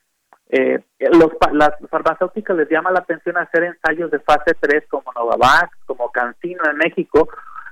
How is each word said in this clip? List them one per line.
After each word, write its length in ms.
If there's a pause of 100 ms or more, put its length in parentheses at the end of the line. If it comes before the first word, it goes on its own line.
(500)
eh, 340 (160)
los 340
pa-, 180
las 180 (200)
farmacéuticas 640
les 140
llama 220
la 80
atención 380
hacer 260
ensayos 480
de 80
fase 400
tres 280
como 240
Novavax, 720
como 280
CanSino 580
en 60
México, 520 (440)